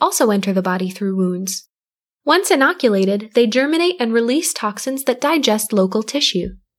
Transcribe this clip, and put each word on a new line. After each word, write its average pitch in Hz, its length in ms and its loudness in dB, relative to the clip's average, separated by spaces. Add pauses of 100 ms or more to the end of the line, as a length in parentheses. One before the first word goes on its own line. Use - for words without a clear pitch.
also 302 300 2
enter 202 220 0
the 185 100 0
body 185 280 -2
through 190 260 -4
wounds. 185 520 -4 (540)
Once 349 280 2
inoculated, 220 840 2
they 240 120 4
germinate 311 520 0
and 233 140 -2
release 233 400 0
toxins 262 520 -6
that 214 180 -2
digest 247 500 0
local 196 300 2
tissue. 220 480 -2 (280)